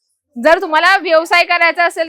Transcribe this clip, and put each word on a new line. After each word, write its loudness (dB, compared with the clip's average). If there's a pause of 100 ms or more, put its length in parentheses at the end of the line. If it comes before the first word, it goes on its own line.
(360)
जर 2
तुम्हाला 0
व्यवसाय 0
करायचा 0
असेल -4